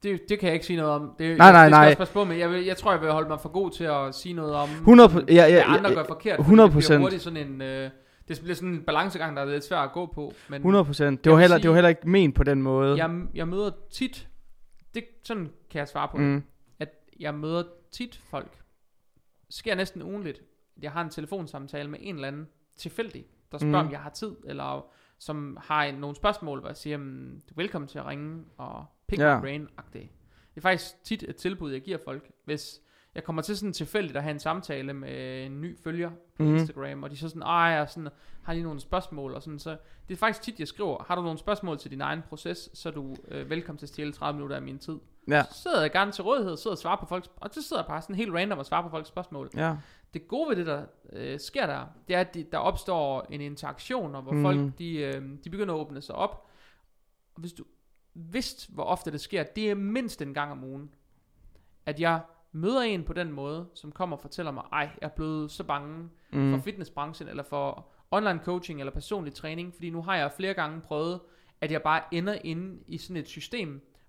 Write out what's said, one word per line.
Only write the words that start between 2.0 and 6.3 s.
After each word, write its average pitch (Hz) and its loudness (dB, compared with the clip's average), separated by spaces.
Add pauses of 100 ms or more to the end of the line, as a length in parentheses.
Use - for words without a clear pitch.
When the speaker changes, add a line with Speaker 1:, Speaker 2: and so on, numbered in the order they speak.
Speaker 1:
på 202 2
med. 170 -2
Jeg 170 0
vil, 180 -2
jeg 185 -4
tror, 202 0
jeg 170 2
vil 156 0
holde 156 0
mig 151 -6
for 165 -12
god 180 -4
til 170 -8
at 139 -4
sige 175 -12
noget 156 -6
om, 147 -2 (160)
Speaker 2:
Hundrede 220 12
pro-, 165 4
ja, 165 10
ja, 170 12
Speaker 1:
hvad 170 10 (160)
andre 202 2
Speaker 2:
ja, - 2
Speaker 1:
gør 156 -2
forkert, 175 -4